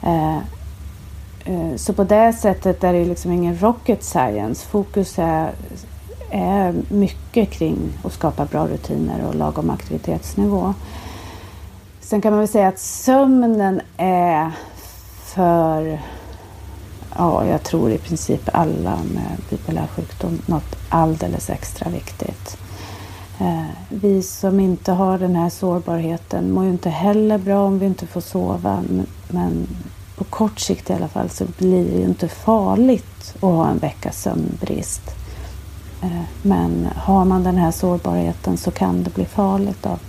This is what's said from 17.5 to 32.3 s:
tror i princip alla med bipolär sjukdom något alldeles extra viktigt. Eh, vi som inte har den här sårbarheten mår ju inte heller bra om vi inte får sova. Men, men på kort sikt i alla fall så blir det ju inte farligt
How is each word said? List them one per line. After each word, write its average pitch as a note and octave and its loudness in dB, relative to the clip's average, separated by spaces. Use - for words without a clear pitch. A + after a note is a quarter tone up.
tror C#3 2
i G#2+ 0
princip - -2
alla D#3+ 0
med - -4
bipolär D#3+ -4
sjukdom E3+ -6
något D#3 -2
alldeles E3 0
extra - -6
viktigt. - -8
Eh, E3+ 0
vi G3 2
som F#3+ 2
inte F#3 2
har F#3 2
den F3+ 2
här E3+ 2
sårbarheten E3+ -2
mår F#3 2
ju F#3+ 2
inte F3+ 0
heller G#3 4
bra G3 4
om G3 2
vi G3 2
inte F#3 0
får F3 -6
sova. F3+ 0
Men, F#3+ 2
men F3 -2
på - -6
kort - -2
sikt - -2
i F#3 2
alla F3 -2
fall F3+ -2
så - -4
blir F#3 4
det F3 2
ju F3+ 2
inte F3+ 2
farligt A3 2